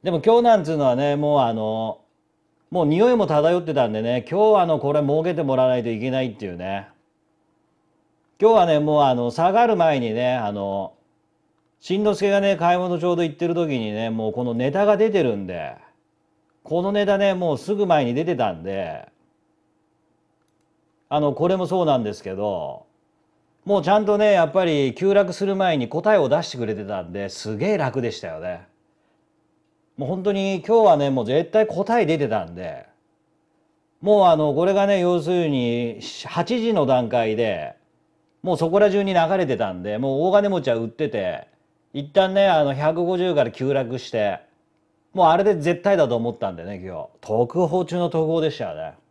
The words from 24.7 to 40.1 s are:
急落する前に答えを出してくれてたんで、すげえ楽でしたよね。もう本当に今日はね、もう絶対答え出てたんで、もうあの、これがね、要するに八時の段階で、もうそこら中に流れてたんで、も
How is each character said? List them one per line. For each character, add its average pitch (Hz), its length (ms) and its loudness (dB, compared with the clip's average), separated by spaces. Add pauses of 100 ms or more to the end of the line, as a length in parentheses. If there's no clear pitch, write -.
急 196 180 0
落 190 200 2
す 196 120 -4
る 196 120 -2
前 185 180 0
に 123 140 -4
答 175 240 0
え 202 40 4
を 139 120 2
出 156 140 2
し - 80 -12
て 131 60 -12
く 117 80 -4
れ 110 80 -6
て 101 120 -8
た 98 160 -8
ん 87 100 -14
で、 98 160 -8
す 107 300 -10
げ 190 160 -2
え 196 40 -2
楽 131 240 -4
で 117 120 -4
し - 80 -14
た 90 80 -12
よ 78 100 -12
ね。 87 260 -10 (1300)
も 139 80 -8
う 135 40 -6
本 185 140 -6
当 202 80 0
に 196 340 -2
今 226 180 4
日 - 20 6
は 170 100 8
ね、 143 140 2
も 127 140 0
う - 20 -4
絶 156 260 0
対 220 160 2
答 214 340 -2
え 180 40 2
出 160 120 0
て 139 120 -2
た 104 160 -2
ん 85 100 -18
で、 82 300 -12 (1120)
も 202 240 4
う - 40 8
あ 165 100 6
の、 151 160 2
こ 160 120 2
れ 196 80 2
が 202 140 2
ね、 202 120 2
要 175 220 2
す 151 80 -6
る 175 200 0
に 120 500 -2 (260)
八 175 360 -2
時 226 100 0
の 165 140 2
段 123 240 2
階 110 260 0
で、 90 400 -4 (640)
も 180 120 -2
う 156 40 -2
そ 165 140 0
こ 196 80 4
ら 208 100 6
中 196 140 0
に 196 100 -2
流 170 240 2
れ - 80 0
て 127 120 -2
た 101 160 -2
ん 90 100 -12
で、 104 140 -4
も 135 220 -2